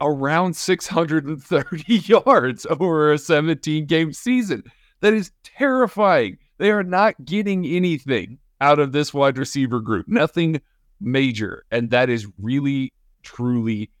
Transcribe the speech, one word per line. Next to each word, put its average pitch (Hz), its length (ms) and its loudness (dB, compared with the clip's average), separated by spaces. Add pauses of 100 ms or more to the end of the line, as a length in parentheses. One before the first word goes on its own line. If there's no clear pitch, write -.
around 151 560 0
six - 300 -2
hundred 160 400 0
and 147 160 -8
thirty 160 540 -2
<laughs> 170 100 -2
yards 185 600 4 (120)
over 156 340 2
a 147 60 2
seventeen-game 156 920 0
season. 220 500 -2 (380)
That 214 140 4
is 208 180 -4 (120)
terrifying. 208 920 0 (200)
They 196 120 2
are 208 120 2
not 180 420 0
getting 190 420 -2
anything 135 720 -2 (220)
out 143 200 4
of 139 100 0
this 147 240 -2
wide 139 240 2
receiver 131 420 -2
group. 110 280 -4
Nothing 156 520 0 (400)
major. 123 720 -2
And 117 200 -2
that 123 200 2
is 113 160 -4 (120)
really, 135 540 -4 (300)
truly 113 680 -4 (100)